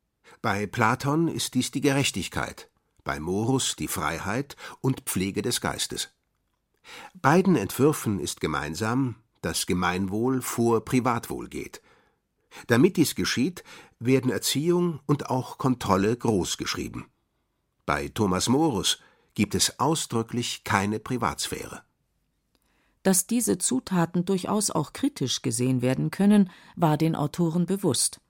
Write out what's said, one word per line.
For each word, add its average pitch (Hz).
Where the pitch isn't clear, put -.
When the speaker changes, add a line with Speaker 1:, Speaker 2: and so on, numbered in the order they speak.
Speaker 1:
Bei 104
Platon 139
ist -
dies 127
die 143
Gerechtigkeit, -
bei 71
Morus 107
die -
Freiheit 82
und 131
Pflege 95
des 117
Geistes. -
Beiden 180
Entwürfen 120
ist -
gemeinsam, 95
dass -
Gemeinwohl 95
vor 117
Privatwohl 117
geht. -
Damit 143
dies 156
geschieht, 120
werden 127
Erziehung 170
und -
auch 127
Kontrolle 107
groß 107
geschrieben. 62
Bei 71
Thomas 92
Morus 127
gibt -
es -
ausdrücklich 120
keine 104
Privatsphäre. -
Speaker 2:
Dass 190
diese 226
Zutaten 180
durchaus 196
auch -
kritisch -
gesehen 123
werden 131
können, 202
war 151
den 160
Autoren 170
bewusst. 190